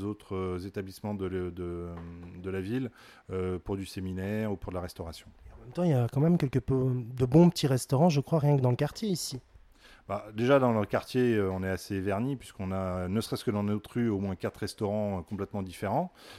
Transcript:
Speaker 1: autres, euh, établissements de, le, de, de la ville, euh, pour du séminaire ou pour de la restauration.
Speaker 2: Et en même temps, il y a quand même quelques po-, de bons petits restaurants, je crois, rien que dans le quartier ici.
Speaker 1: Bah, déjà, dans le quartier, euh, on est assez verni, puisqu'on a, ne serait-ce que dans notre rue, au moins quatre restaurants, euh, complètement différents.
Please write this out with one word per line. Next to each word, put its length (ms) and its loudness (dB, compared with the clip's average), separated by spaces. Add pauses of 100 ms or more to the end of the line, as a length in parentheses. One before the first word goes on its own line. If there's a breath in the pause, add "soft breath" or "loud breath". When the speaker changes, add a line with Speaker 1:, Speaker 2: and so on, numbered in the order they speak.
Speaker 1:
autres, 340 -6
euh, 280 -4
établissements 500 -8
de, 120 -4
le, 240 -4
de, 360 -8 (540)
de 100 -6
la 100 -2
ville, 320 -4 (400 loud breath)
euh, 260 -2
pour 180 -4
du 100 -6
séminaire 680 -4
ou 40 -2
pour 140 -10
de 60 -8
la 60 -4
restauration. 440 -10 (220)
Speaker 2:
Et 40 -18
en 120 -20
même 80 -16
temps, 100 -2
il 80 4
y 40 4
a 180 4
quand 80 0
même 180 6
quelques 220 2
po-, 340 0
de 300 -2
bons 260 8
petits 160 -2
restaurants, 420 4
je 120 4
crois, 180 0
rien 180 6
que 60 4
dans 80 4
le 60 2
quartier 320 -2
ici. 320 -4 (680 soft breath)
Speaker 1:
Bah, 160 -4 (120)
déjà, 240 6
dans 100 6
le 160 2
quartier, 480 2
euh, 160 4
on 140 -2
est 40 0
assez 300 -2
verni, 380 0
puisqu'on 340 -8
a, 380 -2
ne 120 0
serait-ce 240 -6
que 60 0
dans 140 0
notre 300 -2
rue, 140 2
au 120 0
moins 160 -2
quatre 220 -6
restaurants, 600 -2
euh, 40 -6
complètement 420 -6
différents. 480 -4 (260 loud breath)